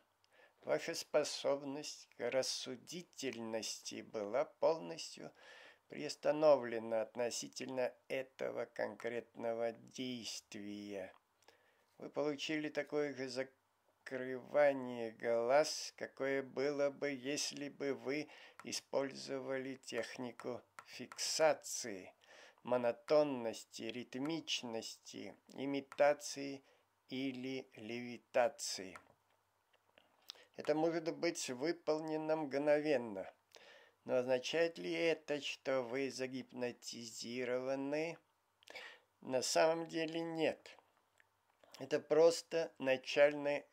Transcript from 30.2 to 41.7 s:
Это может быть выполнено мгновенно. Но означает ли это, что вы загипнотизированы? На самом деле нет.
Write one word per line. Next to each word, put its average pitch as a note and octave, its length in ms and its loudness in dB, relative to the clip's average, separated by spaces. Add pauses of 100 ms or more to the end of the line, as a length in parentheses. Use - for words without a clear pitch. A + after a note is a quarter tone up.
Это D3 180 0
может D#3+ 400 0
быть E3 340 -2
выполнено D#3 840 0
мгновенно. C#3+ 880 2 (800)
Но B2+ 140 2
означает C3 600 2
ли F3 140 -4
это, D#3+ 500 2
что - 400 0
вы C3 300 -2
загипнотизированы? B2+ 2000 -4 (1040)
На B2+ 200 0
самом E3 460 4
деле D#3+ 320 -4
нет. D#3+ 580 0 (1000)